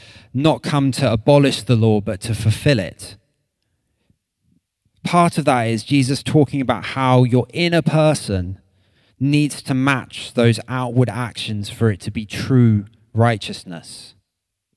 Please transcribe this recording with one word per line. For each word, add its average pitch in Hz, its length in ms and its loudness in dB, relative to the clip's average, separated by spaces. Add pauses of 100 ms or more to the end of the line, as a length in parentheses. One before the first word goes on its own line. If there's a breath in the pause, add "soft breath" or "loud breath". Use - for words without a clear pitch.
(320 loud breath)
not 139 300 0
come 139 300 0
to 120 200 0
abolish 139 500 2
the 127 120 2
law, 110 260 4
but 101 220 -8
to 113 120 -4
fulfill 117 440 0
it, - 380 -10 (1900)
part 175 360 2
of 147 80 -4
that 123 180 2
is 113 180 -2
Jesus 139 400 0
talking 143 380 2
about 110 240 -4
how 127 400 2
your 120 280 0
inner 170 300 0
person 143 800 -2 (580)
needs 143 440 0
to 139 120 -6
match 131 600 -4
those 117 340 2
outward 123 400 -2
actions 104 640 -8
for 113 200 0
it 95 100 -6
to - 100 -10
be 107 160 -10
true 113 580 2 (300)
righteousness. 107 1000 -6 (640)